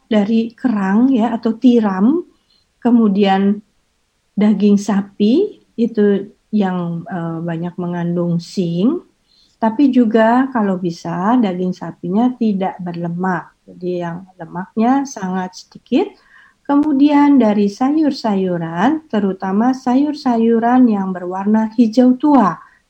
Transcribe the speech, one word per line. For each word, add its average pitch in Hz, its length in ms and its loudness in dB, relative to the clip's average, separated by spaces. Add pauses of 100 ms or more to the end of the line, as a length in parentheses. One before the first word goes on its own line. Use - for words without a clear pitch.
dari 226 480 0
kerang, 214 560 0
ya, 233 240 0
atau 220 240 -4
tiram, 233 640 2 (560)
kemudian 202 800 2 (800)
daging 202 400 4
sapi 214 840 -2 (140)
itu 208 560 0 (240)
yang, 180 500 -2
eh, 165 380 -8
banyak 170 320 -8
mengandung 175 640 -4
zinc, 180 640 -2 (560)
tapi 233 320 2
juga 233 640 2
kalau 196 240 0
bisa 175 580 -4
daging 185 380 -2
sapinya 185 640 -4
tidak 190 400 -2
berlemak, 170 720 -6 (140)
jadi 180 240 -10 (180)
yang 170 80 -10 (220)
lemaknya 190 640 -4
sangat 185 600 -10
sedikit. 349 420 -4 (560)
Kemudian 285 720 2
dari 214 300 2
sayur-sayuran, 202 1400 -2
terutama 202 640 -2
sayur-sayuran 247 1120 2
yang 196 240 0
berwarna 196 640 -2
hijau 247 400 4
tua, 254 420 2 (340)